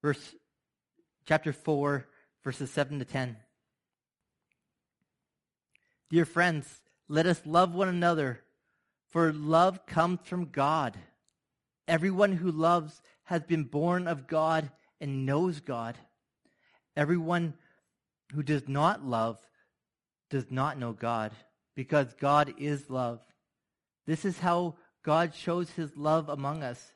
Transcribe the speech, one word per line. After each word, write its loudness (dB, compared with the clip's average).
verse, -4
chapter 0
four, -2
verses -8
seven -2
to -6
ten. -6
"Dear 4
friends, -2
let 2
us 0
love 4
one 0
another, 0
for 2
love 2
comes 2
from -6
God. 0
Everyone 4
who 0
loves 0
has -4
been -2
born 0
of -6
God 0
and -4
knows 0
God. -8
Everyone 0
who -2
does 0
not 2
love -2
does -4
not -2
know -6
God, -4
because 0
God 2
is -6
love. -4
This -4
is -2
how -2
God 0
shows -4
his -10
love 0
among -6
us. -12